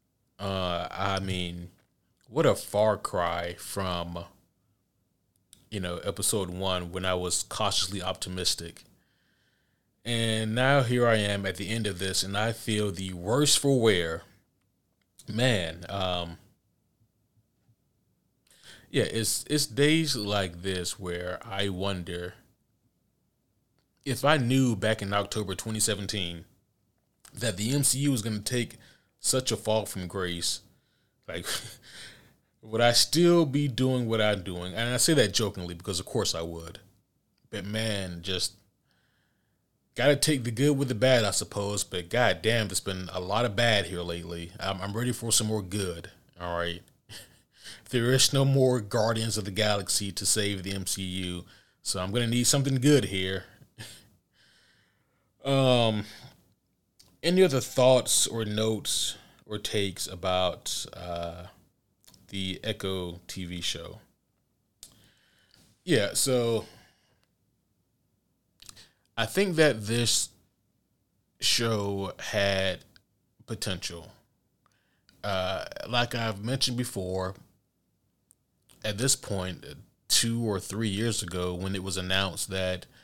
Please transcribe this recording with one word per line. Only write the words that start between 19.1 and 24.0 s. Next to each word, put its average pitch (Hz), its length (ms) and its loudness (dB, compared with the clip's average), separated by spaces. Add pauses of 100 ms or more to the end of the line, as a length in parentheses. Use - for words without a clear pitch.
it's 147 160 2
days 147 500 4
like 98 480 -2
this 92 360 -4
where 90 460 -6
I 98 240 -2
wonder 90 640 -4 (1700)